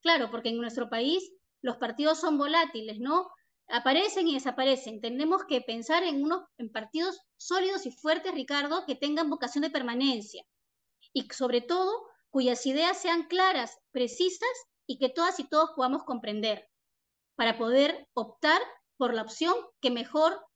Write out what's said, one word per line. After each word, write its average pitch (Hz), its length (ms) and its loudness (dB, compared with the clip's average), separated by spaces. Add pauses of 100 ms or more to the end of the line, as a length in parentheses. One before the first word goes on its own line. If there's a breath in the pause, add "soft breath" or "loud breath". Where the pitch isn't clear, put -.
Claro, 277 300 2
porque 233 160 -4
en 226 80 -2
nuestro 233 340 -4
país 294 400 -2 (320)
los 233 140 -4
partidos 294 420 0
son 311 200 0
volátiles, 285 600 0
¿no? 311 300 0 (400 loud breath)
Aparecen 320 580 2
y 320 80 2
desaparecen. 262 680 -2
Tenemos 302 440 0
que 254 160 0
pensar 247 420 -2
en 294 220 0
unos, 349 180 -2 (160)
en 220 140 -10
partidos 320 480 -4 (160)
sólidos 381 500 -2
y 240 60 -8
fuertes, 320 420 -2
Ricardo, 285 500 -2
que 277 120 -4
tengan 302 340 0
vocación 269 320 -2
de 311 80 0
permanencia 247 720 -2 (680 soft breath)
y, 262 180 -4
sobre 240 300 0
todo, 370 420 0 (280 loud breath)
cuyas 247 360 2
ideas 330 340 2
sean 339 280 0
claras, 349 500 2 (140)
precisas 349 580 0 (380)
y 277 100 -6
que 262 100 2
todas 339 300 0
y 285 60 -4
todos 311 320 2
podamos 262 260 0
comprender 214 640 -4 (720)
para 226 200 2
poder 254 560 2
optar 302 480 2 (340)
por 240 160 2
la 226 80 0
opción 320 340 0 (280)
que 247 80 2
mejor 311 500 2 (140)